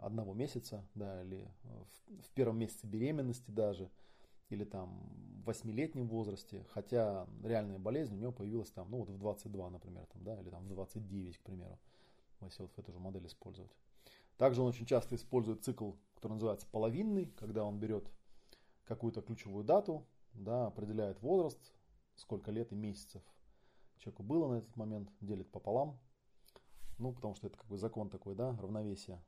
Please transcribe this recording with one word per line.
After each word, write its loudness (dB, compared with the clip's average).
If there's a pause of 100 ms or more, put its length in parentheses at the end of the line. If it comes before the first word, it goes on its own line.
одного -2
месяца, -2
да, -4
или, -8 (140)
э, -12 (260)
в, -12
в -18
первом 6
месяце -2
беременности 0
даже, 4 (600)
или 0
там -6 (380)
в -12
восьмилетнем 0
возрасте, -2
хотя 4 (160)
реальная 2
болезнь 2
у -4
него 0
появилась -2
там, -8
ну, -2
вот -2
в -6
двадцать -2
два, -4
например, -10
там, -12
да, -6
или -10
там -8
в -6
двадцать -4
девять, -4
к -20
примеру, -10 (640)
если -12
вот -10
в -10
эту -10
же -10
модель -6
использовать. -14 (640)
Также 8
он 6
очень 0
часто 4
использует 2
цикл, -2 (220)
который -4
называется 0
половинный, 4
когда 0
он 0
берёт 2 (800)
какую-то -2
ключевую -4
дату, 6 (300)
да, 0
определяет -2
возраст, 4 (440)
сколько -4
лет 0
и -6
месяцев -6 (800)
человеку -10
было 4
на 4
этот -6
момент, -2 (100)
делит -2
пополам. 2 (1000)
Ну, 0
потому -4
что -8
это -6
как -20
бы -6
закон 0
такой, -6
да, 0
равновесия. -2